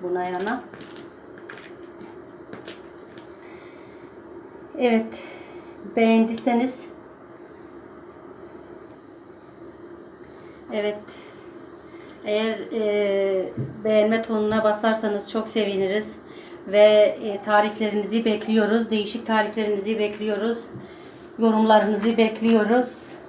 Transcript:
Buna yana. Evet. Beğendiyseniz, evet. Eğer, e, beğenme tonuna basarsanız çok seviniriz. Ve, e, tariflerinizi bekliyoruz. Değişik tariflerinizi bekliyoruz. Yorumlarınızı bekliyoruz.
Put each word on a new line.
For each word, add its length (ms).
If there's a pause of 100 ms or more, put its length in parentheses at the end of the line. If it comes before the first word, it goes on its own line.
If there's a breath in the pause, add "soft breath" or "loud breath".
Buna 200
yana. 400 (4000 loud breath)
Evet. 400 (760 loud breath)
Beğendiyseniz, 920 (4000 loud breath)
evet. 220 (1300 loud breath)
Eğer, 340 (140)
e, 720 (380)
beğenme 380
tonuna 420
basarsanız 680
çok 160
seviniriz. 680 (520 loud breath)
Ve, 560
e, 180
tariflerinizi 840
bekliyoruz. 680
Değişik 360
tariflerinizi 720
bekliyoruz. 680 (720 loud breath)
Yorumlarınızı 800
bekliyoruz. 960 (140)